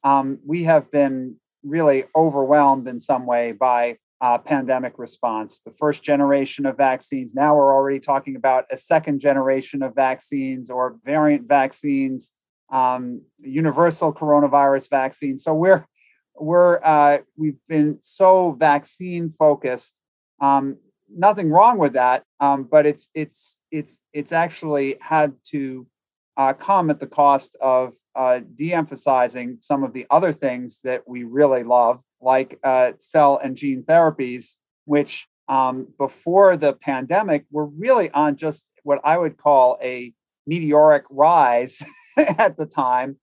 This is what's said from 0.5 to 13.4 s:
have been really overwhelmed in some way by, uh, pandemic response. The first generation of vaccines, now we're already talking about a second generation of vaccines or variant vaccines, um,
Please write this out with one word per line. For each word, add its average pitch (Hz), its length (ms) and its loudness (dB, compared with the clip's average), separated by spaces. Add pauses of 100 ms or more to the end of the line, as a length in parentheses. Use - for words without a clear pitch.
have 160 280 2
been 131 440 -2 (260)
really 143 440 0 (100)
overwhelmed 139 720 2
in 120 140 -12
some 127 240 -4
way 120 260 -2
by, 120 460 -2 (240)
uh, 123 160 0
pandemic 127 600 -4
response. 110 680 -8
The 110 60 -20
first 147 300 -4
generation 139 640 -2
of 131 120 -4
vaccines, 131 580 -4
now 147 180 2
we're 139 220 4
already 139 240 0
talking 135 380 -6
about 127 340 0
a 131 60 -8
second 156 420 -2
generation 135 640 -2
of 127 100 -8
vaccines 131 760 -6
or 127 340 -4
variant 147 460 0
vaccines, 135 800 -2 (400)
um, 127 500 -4 (200)